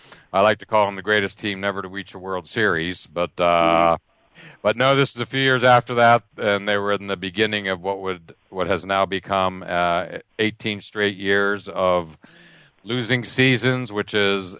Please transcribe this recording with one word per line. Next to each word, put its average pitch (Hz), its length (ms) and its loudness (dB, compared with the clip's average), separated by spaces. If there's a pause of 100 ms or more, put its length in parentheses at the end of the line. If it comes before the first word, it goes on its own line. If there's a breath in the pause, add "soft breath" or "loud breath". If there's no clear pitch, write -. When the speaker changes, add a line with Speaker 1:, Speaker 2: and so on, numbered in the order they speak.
(320 loud breath)
Speaker 1:
I 95 80 2
like 107 180 4
to 101 80 -18
call 107 200 2
them 98 100 -6
the 95 60 -12
greatest 101 360 0
team 98 220 -6
never 98 220 -4
to 92 60 -10
reach 95 260 -14
a 98 40 -14
World 92 300 -8
Series, 90 580 -2
but, 87 340 -4
uh, 85 580 4
Speaker 2:
Mm-hmm. - 500 -20 (140)
Speaker 1:
but 107 140 0
no, 131 180 4
this 139 200 0
is 120 60 -8
a 117 60 -6
few 131 140 -4
years 131 240 2
after 123 300 6
that, 117 280 6 (140)
and 101 320 0
they 104 100 2
were 101 140 -2
in 98 160 -4
the 98 80 -4
beginning 101 520 -2
of 92 140 -4
what 98 180 -4
would, 90 340 -8 (160)
what 92 180 -4
has 87 180 -2
now 98 200 2
become, 92 600 -2
uh, 87 520 -2 (200)
eighteen 107 420 -4
straight 104 360 -4
years 98 520 -2
of 90 480 -2 (680 soft breath)
losing 120 400 -2
seasons, 127 680 0
which 104 220 -4
is 98 440 0